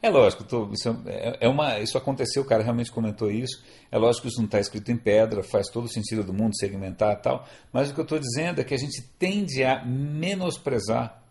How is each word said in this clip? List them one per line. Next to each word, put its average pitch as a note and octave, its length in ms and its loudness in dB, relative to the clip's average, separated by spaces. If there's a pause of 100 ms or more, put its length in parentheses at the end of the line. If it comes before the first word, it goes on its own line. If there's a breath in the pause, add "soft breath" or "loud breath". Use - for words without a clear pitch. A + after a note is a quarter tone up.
é A#3 80 4
lógico, A#2+ 340 6
tô, A2 280 -2
isso G#2 180 -4 (160)
é, G#2+ 360 -6
é A#2 60 4
uma, C3+ 300 2
isso G#2+ 180 -4
aconteceu, C3 460 -2
o C3+ 40 0
cara A2 180 4
realmente A#2 280 -2
comentou A2 380 -2
isso. A#2+ 340 -4 (280 loud breath)
É A#2+ 80 2
lógico A#2 240 4
que A#2+ 60 -4
isso A2+ 120 -2
não G#2+ 60 2
tá G#2 120 2
escrito G2+ 320 -4
em A#2 60 0
pedra, G#2+ 460 4
faz G#2 260 0
todo A#2 160 -6
o - 20 -8
sentido A2 360 -4
do F#2 100 -6
mundo G#2 240 0
segmentar G2 560 -2
e G#2 40 -2
tal, B2 300 -2 (240 loud breath)
mas C#3+ 200 0
o - 20 -12
que D3+ 80 -4
eu - 40 0
tô D#3 120 -2
dizendo D3 420 -4
é C3+ 40 0
que - 100 -4
a C3 60 -2
gente C#3 200 -6 (200)
tende F3+ 440 0
a C3 220 2
menosprezar C#3 1500 -2